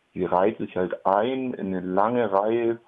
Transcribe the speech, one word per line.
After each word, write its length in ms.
sie 120
reiht 340
sich 180
halt 300
ein 480
in 140
eine 120
lange 500
Reihe 580